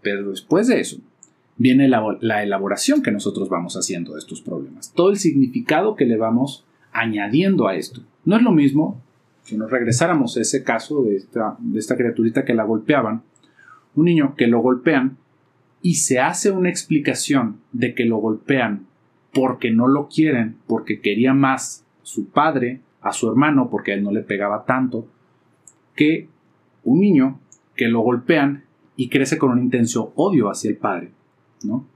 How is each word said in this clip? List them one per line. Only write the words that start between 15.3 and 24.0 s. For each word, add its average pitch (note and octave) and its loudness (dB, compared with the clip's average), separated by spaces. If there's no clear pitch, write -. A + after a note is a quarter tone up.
y F3 0
se C3 0
hace F3 0
una F#3 0
explicación C#3 -2
de A#2+ -2
que A#2+ 0
lo A2+ 2
golpean A2 -2
porque C3 0
no A#2 4
lo C#3+ 2
quieren, C3 0
porque - -4
quería A2+ 2
más C3+ 0
su - -8
padre C3+ 0
a G2+ -6
su A2+ -2
hermano, C3+ 2
porque G#2 -4
a G2+ 0
él G2+ -2